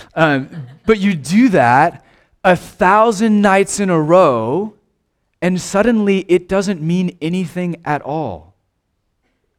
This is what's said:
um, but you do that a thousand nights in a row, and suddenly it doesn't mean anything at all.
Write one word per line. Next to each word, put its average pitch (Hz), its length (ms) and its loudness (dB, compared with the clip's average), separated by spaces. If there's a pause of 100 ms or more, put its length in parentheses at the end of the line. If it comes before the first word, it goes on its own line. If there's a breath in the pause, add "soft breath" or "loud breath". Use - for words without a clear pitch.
(140 loud breath)
um, 147 540 -2 (180)
but 220 140 0
you 196 160 0
do 175 340 2
that 143 560 2 (380 soft breath)
a 185 120 4
thousand 214 840 0
nights 196 380 0
in 196 100 -2
a 170 100 2
row, 151 760 0 (680)
and 180 180 -2
suddenly 202 600 0 (100)
it 180 180 0
doesn't 190 320 -4
mean 175 420 -4
anything 175 640 -6
at 147 200 -6
all. 107 500 -8 (1040)